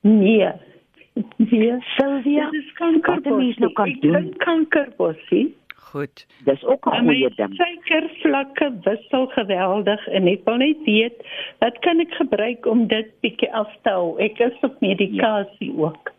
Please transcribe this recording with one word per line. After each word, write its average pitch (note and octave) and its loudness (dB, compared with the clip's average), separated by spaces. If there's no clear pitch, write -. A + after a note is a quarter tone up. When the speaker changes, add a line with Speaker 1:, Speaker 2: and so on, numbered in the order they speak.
Speaker 1:
Nee. G#3 4
Nee. A#3 2
Speaker 2:
Sylvia, C#4 0
Speaker 1:
Dit D4+ -4
is - -18
Speaker 2:
wat E4 2
'n - 2
mens B3 0
nou F#3+ 0
Speaker 1:
kankerbossie. - -16
Speaker 2:
kan G3+ 0
Speaker 1:
Ek C3+ -8
Speaker 2:
doen? D3+ 4
Speaker 1:
drink F3+ -2
kankerbossie. C#4+ 0
Speaker 3:
Goed. - -12
Speaker 2:
Dis C#3 0
ook - 0
'n - 0
Speaker 1:
En A#3+ 0
Speaker 2:
goeie C4 2
Speaker 1:
my - -8
Speaker 2:
ding. G2 -4
Speaker 1:
suikervlakke D#4 -2
wissel B3+ 0
geweldig G3+ 0
en F#3+ 2
ek F#3 0
wil A#3 2
net D4 2
weet, A3+ 0
wat A#3+ 0
kan E4+ 2
ek E4+ -2
gebruik A#3 -2
om A3+ 2
dit A3 -2
bietjie A3+ -2
af G#3+ -4
te A3 2
hou? F3 -2
Ek G#3 -2
is B3 2
op - -4
medikasie G3+ -2
ook. D#3 -4